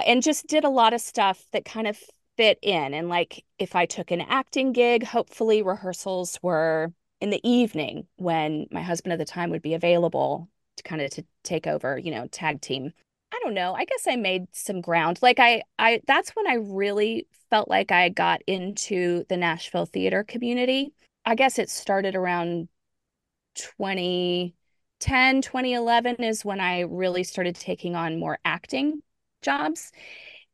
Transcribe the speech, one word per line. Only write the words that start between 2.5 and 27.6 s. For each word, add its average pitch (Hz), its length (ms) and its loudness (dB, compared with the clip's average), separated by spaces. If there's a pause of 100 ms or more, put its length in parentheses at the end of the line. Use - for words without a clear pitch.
in. 156 320 -2
And, 165 160 -6
like, 175 340 -4 (160)
if 190 160 -6
I 175 100 2
took - 260 -8
an 175 100 0
acting 262 520 -2
gig, 240 300 4
hopefully 220 580 0
rehearsals 185 800 -4
were 160 520 2 (260)
in 202 120 -2
the 202 160 0
evening 240 600 2 (100)
when 156 540 -2
my 165 100 -6
husband 170 320 -4
at 165 60 -2
the 160 60 -4
time 175 240 -6
would 165 120 -4
be 156 120 -4
available 165 760 2 (280)
to - 60 -16
kinda 151 260 -6
to - 160 -12 (180)
take 165 240 -4
over, 147 300 -2
you 156 140 -8
know, 123 160 -8
tag 151 340 -6
team. 131 320 -8 (380)
I 480 120 -8
don't 240 120 -4
know. 180 180 -2
I 262 120 -4
guess 508 220 -4
I 269 80 0
made 185 380 -2
some 185 280 -6
ground. 170 400 0
Like, 247 180 6
I, 240 240 6 (140)
I, 233 300 4
that's 320 280 2
when 427 120 0
I 262 80 2
really 202 720 -2 (220)
felt 214 200 4
like 196 220 2
I 180 180 6
got 170 380 0
into 180 840 -2
the 180 80 0
Nashville 170 480 -2
theater 190 380 -2
community. 247 720 -2 (320)
I 226 100 2
guess 254 240 2
it - 100 -2
started 196 460 -2
around 175 540 -2 (840)
twenty 180 1000 -2 (440)
ten, 262 420 4
twenty 254 320 -4
eleven 233 500 2
is 220 220 -2
when 196 140 -4
I 180 220 0
really 180 420 -2
started 175 320 -4
taking 175 400 -6